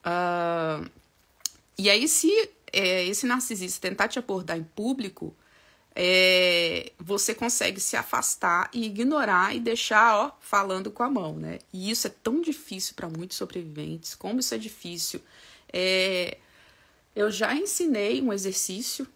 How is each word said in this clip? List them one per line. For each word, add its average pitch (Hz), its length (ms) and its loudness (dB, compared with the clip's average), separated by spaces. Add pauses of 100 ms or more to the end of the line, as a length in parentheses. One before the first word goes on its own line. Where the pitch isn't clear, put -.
Ah, 170 800 0 (920)
e 196 140 4
aí, 226 180 6
se, 403 440 4 (200)
é, 185 360 2
esse 208 180 -2
narcisista 202 640 -2
tentar 196 180 0
te 247 120 -4
abordar 180 400 -4
em 160 40 -6
público, 208 720 -6 (600)
é, 180 1040 4
você 202 340 -2
consegue 202 460 -2
se - 160 -4
afastar - 760 0
e 233 140 -4
ignorar 214 680 2
e 240 40 -4
deixar, 226 580 4
ó, 277 220 0
falando 190 520 -2
com - 100 -6
a 247 80 0
mão, 175 260 -2
né? 156 220 -8 (140)
E 190 180 -6
isso 233 160 -2
é 196 60 -4
tão 269 300 -2
difícil 269 540 -6
pra 170 140 -10
muitos 165 280 -8
sobreviventes, 160 760 -8
como 214 260 -6
isso 247 140 -2
é 226 60 -4
difícil. 175 600 -8 (520)
É, 185 640 0 (800)
eu 208 160 2
já 214 240 0
ensinei 269 680 0
um 247 100 0
exercício 196 840 -4